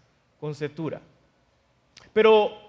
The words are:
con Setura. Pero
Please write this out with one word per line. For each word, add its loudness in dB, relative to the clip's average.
con -10
Setura. -10
Pero 4